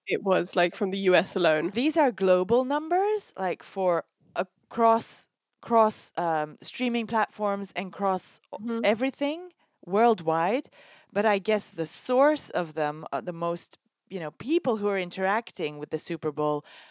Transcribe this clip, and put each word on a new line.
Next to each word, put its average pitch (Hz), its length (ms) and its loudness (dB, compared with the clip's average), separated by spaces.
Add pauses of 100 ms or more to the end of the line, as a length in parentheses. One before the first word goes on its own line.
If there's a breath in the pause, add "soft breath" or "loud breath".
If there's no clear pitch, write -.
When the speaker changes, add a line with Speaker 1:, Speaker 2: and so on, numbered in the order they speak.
Speaker 1:
it 190 160 -2
was, 180 320 0
like, 175 200 2
from 190 160 -2
the 196 80 -4 (100)
U 185 60 6
S 175 200 2
alone? 165 380 2
Speaker 2:
These 277 240 0
are 285 140 4
global 190 540 2
numbers, 349 720 0
like, 185 260 -4
for 180 420 -2 (300)
across, - 920 0 (340)
cross, 220 560 2
um, 156 440 -2
streaming 240 460 -4
platforms 202 680 -2
and 185 160 -6
cross 190 480 -2 (140)
o-, - 60 -10
Speaker 1:
Mm-hmm. 226 240 -6
Speaker 2:
everything 277 680 0 (340)
worldwide. 185 840 2 (440 soft breath)
But 208 140 0
I 208 140 4
guess 208 320 -2
the 165 160 -4
source 285 640 2
of 160 240 -4
them, 151 360 -2
uh, 135 100 -4
the 175 120 -6
most, 170 440 -6 (320)
you 190 100 -8
know, 156 120 -8
people 269 460 0
who 202 100 0
are 196 120 0
interacting 185 800 -4
with 147 100 -10
the 156 100 -4
Super 156 320 -6
Bowl 147 320 0 (280 soft breath)